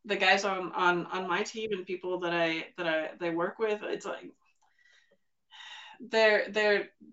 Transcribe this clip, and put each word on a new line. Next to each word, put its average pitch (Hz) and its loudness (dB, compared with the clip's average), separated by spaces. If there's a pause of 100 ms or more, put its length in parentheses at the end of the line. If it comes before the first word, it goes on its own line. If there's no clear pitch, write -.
the 202 -2
guys 196 4
on, 185 -2
on, 175 2
on 185 -4
my 190 0
team 220 -6
and 185 -4
people 180 -4
that 170 -2
I, 160 0 (120)
that 170 -4
I, 156 0 (100)
they 175 -2
work 170 -2
with, 214 -2
it's - -6
like, - -10 (1700)
they're, 220 4
they're, 208 2 (240)